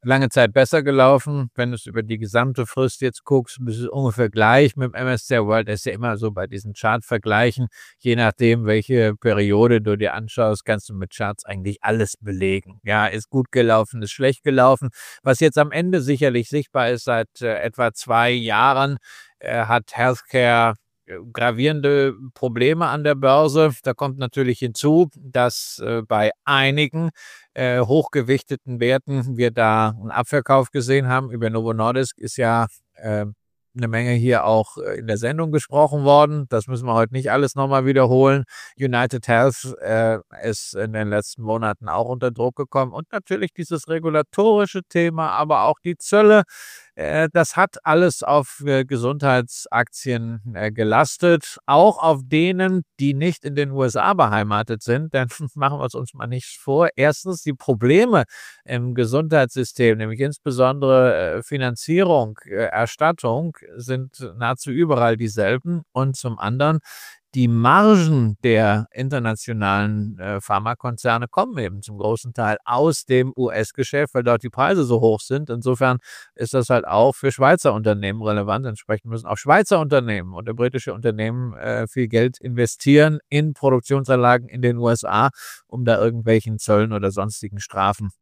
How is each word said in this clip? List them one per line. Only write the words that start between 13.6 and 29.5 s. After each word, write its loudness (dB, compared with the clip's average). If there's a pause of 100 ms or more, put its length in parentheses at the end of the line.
ist -10
schlecht -2
gelaufen. 4 (340)
Was 2
jetzt 2
am 2
Ende 0
sicherlich 0
sichtbar -2
ist -4
seit, -4
äh, -2
etwa -2
zwei 0
Jahren, 2 (420)
äh, -4
hat -2
Healthcare, 2 (320)
äh, -14 (160)
gravierende 0 (200)
Probleme -2
an -4
der 0
Börse. 4 (100)
Da -4
kommt -6
natürlich -2
hinzu, 2
dass, -4
äh, -4
bei 0 (140)
einigen, 0 (440)
äh, 0
hochgewichteten -2
Werten -2
wir 0